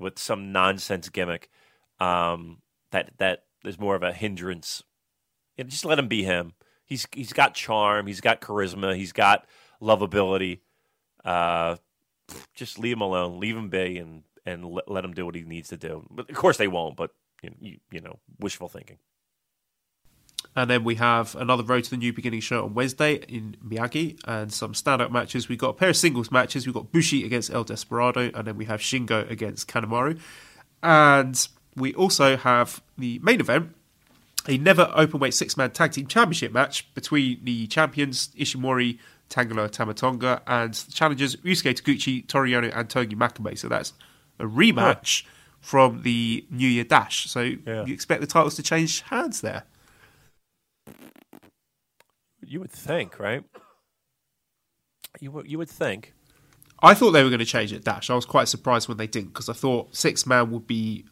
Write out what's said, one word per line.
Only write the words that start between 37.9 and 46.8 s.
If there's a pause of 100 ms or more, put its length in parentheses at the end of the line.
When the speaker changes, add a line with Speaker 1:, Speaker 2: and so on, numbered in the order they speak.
Speaker 2:
Ishimori, (300)
Tangaloa
Tamatonga,
and
the
challengers
Ryusuke
Taguchi,
Toriano,
and
Togi
Makabe.
So
that's (480)
a
rematch
Speaker 1:
Huh. (300)
Speaker 2:
from
the
New
Year